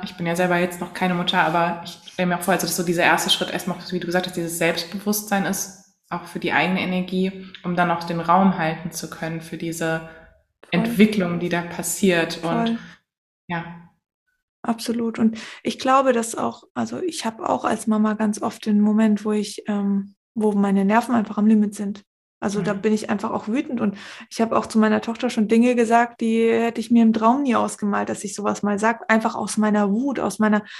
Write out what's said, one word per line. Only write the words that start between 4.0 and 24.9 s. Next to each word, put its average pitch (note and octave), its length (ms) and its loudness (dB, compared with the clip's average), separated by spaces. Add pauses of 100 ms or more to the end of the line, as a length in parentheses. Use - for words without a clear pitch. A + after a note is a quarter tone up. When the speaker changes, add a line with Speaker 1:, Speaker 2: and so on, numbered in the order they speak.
Speaker 1:
du E3+ 60 -8
gesagt F3+ 200 0
hast, - 100 -8
dieses E3+ 220 -4
Selbstbewusstsein G3 880 -2
ist, - 500 -8 (140)
auch F3 140 -8
für - 140 -10
die F3 140 -2
eigene F3 280 2
Energie, F#3 680 -2 (180)
um F3+ 120 -4
dann F3 140 2
auch E3+ 140 -4
den E3+ 160 -4
Raum F3+ 380 4
halten E3 340 -4
zu - 160 -10
können E3 320 -8
für E3 160 -12
diese D#3+ 520 -4 (640)
Speaker 2:
Voll. F#3+ 100 2
Speaker 1:
Entwicklung, F#3 580 2
die F3 80 -2
da E3+ 140 -2
passiert. E3+ 840 0
Und A3+ 240 0
Speaker 2:
Voll. A#3 100 -2 (680)
Speaker 1:
ja. E3 420 -10 (720)
Speaker 2:
Absolut. A3+ 560 -4
Und A3+ 200 2 (240)
ich - 160 -4
glaube, C4 340 4
dass A3+ 220 -2
auch, - 300 -6 (100)
also A#3 260 -4
ich F4+ 240 -6
habe A3+ 240 -4
auch G#3+ 160 0
als - 220 -2
Mama G#3+ 280 2
ganz G#3+ 280 -2
oft - 240 -6
den G#3 140 4
Moment, G#3+ 440 4
wo G#3+ 80 0
ich, G#3 360 -4
ähm, G3+ 460 -2 (200)
wo G#3+ 180 2
meine G3 320 4
Nerven A#3 300 2
einfach G#3+ 240 -2
am G#3 80 4
Limit G#3 280 6
sind. G#3 300 -8 (380)
Also G3+ 200 -2
da G3+ 120 0
Speaker 1:
Mhm. G3 80 -8
Speaker 2:
bin A3 100 4
ich G#3+ 180 0
einfach A3 200 -2
auch - 180 -6
wütend C4 340 -2
und G3 160 0 (320)
ich - 100 -4
habe A3+ 160 2
auch G#3+ 100 0
zu - 120 -2
meiner G#3+ 240 4